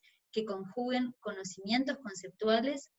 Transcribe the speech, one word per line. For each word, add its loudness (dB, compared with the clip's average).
que 0
conjuguen -2
conocimientos -2
conceptuales, 0